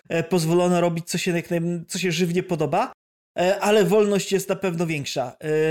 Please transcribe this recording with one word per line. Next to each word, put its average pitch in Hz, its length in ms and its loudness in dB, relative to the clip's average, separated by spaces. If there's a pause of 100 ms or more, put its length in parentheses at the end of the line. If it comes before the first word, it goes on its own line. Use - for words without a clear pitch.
e, 165 140 -2
pozwolono 175 580 2
robić, 165 300 -2
co 175 80 -4
się 185 180 -2
jak 165 140 -6
naj-, 170 380 -4
co 190 100 -8
się 175 140 -2
żywnie 175 300 0
podoba, 175 500 -2 (460)
e, 185 220 2
ale 208 240 4
wolność 202 480 2
jest 190 160 -2
na 190 80 -2
pewno 175 300 -2
większa. 139 580 -6
E, 151 40 -4 (220)